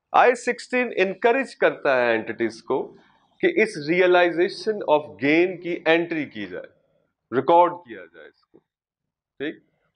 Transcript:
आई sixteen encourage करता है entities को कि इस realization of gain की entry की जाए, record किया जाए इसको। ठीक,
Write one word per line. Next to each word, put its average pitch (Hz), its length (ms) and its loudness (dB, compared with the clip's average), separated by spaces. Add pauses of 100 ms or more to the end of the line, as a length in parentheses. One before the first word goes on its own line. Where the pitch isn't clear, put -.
(140)
आई 233 240 4
sixteen 240 640 -4
encourage 233 560 0
करता 147 420 0
है 120 180 2
entities 110 480 -4
को 135 180 -2 (640)
कि 190 100 2 (100)
इस 214 140 -4 (120)
realization 180 1000 2
of 147 180 2 (140)
gain 165 420 2
की 170 240 -8
entry 165 400 0
की 104 200 -12
जाए, 90 200 -12 (640)
record 165 460 2
किया 98 280 -20
जाए 82 220 -20
इसको। - 320 -20
ठीक, - 1040 -16 (340)